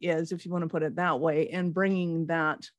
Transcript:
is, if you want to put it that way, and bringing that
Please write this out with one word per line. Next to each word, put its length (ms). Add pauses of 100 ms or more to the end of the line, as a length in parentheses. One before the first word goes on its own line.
is, 300
if 140
you 60
want 120
to 60
put 140
it 140
that 220
way, 300
and 240
bringing 540
that 520